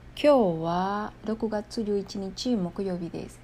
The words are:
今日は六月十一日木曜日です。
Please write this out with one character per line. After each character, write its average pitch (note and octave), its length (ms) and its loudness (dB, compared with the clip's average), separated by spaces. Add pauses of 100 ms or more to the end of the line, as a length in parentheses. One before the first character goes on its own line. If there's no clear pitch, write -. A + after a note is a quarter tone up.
(140)
今 A3+ 460 6
日 - 20 -4
は F#3+ 500 -2 (120)
六 A3 240 -2
月 G#3+ 340 -4
十 G#3 160 0
一 G3 200 -6
日 F#3+ 360 -2
木 F#3 300 -2
曜 F3+ 120 -2
日 F3 140 -6
で - 180 -10
す。 - 160 -20